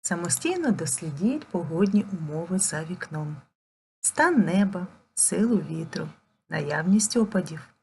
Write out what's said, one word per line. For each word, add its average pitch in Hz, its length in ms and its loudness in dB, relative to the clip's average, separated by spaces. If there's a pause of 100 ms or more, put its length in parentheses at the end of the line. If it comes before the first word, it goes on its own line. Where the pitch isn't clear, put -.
Самостійно 240 600 0
дослідіть 165 760 -2
погодні 190 640 0
умови 170 480 -4
за 156 240 -2
вікном. 156 520 -8 (640)
Стан 311 400 4
неба, 185 460 2 (260)
силу 214 440 2
вітру, 160 500 -4 (420)
наявність 160 680 2
опадів. 180 520 0 (140)